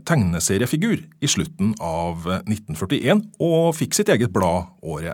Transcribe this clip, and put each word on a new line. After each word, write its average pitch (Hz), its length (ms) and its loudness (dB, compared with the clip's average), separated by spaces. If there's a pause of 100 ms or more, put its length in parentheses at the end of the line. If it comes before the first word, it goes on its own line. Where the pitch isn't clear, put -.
tegneseriefigur 131 920 2 (200)
i 143 80 -2
slutten 92 440 0 (100)
av 85 460 -4 (180)
nitten 104 320 -4
førtién 151 460 2 (180)
og 165 340 2
fikk - 220 -2
sitt 208 140 2
eget 117 200 4
blad 90 380 0 (160)
året 80 280 -6